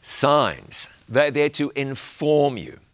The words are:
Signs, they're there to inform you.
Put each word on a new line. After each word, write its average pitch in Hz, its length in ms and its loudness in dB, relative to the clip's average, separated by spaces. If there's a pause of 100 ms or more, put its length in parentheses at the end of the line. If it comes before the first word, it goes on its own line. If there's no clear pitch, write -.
Signs, 135 840 0 (200)
they're 143 220 2
there 147 200 2
to 147 240 -4
inform 139 840 0
you. 65 200 -14 (160)